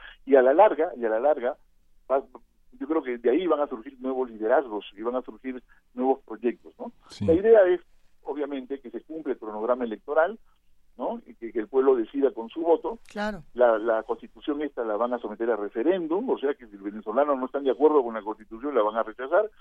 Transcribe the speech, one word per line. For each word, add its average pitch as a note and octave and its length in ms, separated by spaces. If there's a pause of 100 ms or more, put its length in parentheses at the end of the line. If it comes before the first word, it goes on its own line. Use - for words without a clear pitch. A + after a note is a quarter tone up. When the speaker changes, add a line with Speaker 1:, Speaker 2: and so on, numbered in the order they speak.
(260)
Speaker 1:
Y C#3 120
a B2+ 40
la C3 120
larga, E3+ 440
y A#2 60
a A2+ 60
la A2 100
larga, C#3 380 (520)
va, C3+ 140 (560)
yo C#3 80
creo D#3 160
que B2 140
de A#2 120
ahí E3+ 160
van D#3 140
a D3 80
surgir B2+ 320
nuevos C3 300
liderazgos A2 560 (120)
y G#2 40
van A#2+ 160
a B2+ 40
surgir B2 400 (320)
nuevos B2+ 320
proyectos, A2 540
¿no? - 140 (160)
Speaker 2:
Sí. - 160
Speaker 1:
La - 80
idea G#3+ 340
es, F3+ 140 (420)
obviamente, C#3 560
que A#2 100
se A2 120
cumple D#3 320
el - 60
cronograma A2 440
electoral, D#3 560 (580)
¿no? F#3+ 280
Y A#2 80
que, A2+ 180
que A#2+ 80
el G#2+ 80
pueblo C3 300
decida C3 340
con A2+ 160
su E3 140
voto. E3 380 (120)
Speaker 3:
Claro. G#3 320 (100)
Speaker 1:
La, A#2 240
la A2 260
Constitución C#3+ 580
esta C#3 240
la G#2+ 100
van A#2+ 180
a A#2+ 60
someter A2+ 300
a A2 80
referéndum, D#3+ 720
o B2 80
sea C#3 160
que A#2 140
si G2+ 80
los G2 80
venezolanos A2 540
no B2+ 100
están C#3 180
de B2+ 60
acuerdo D3+ 300
con A#2 120
la A2 80
Constitución, A2 520
la A#2 80
van G#2+ 140
a A2 80
rechazar. C3 580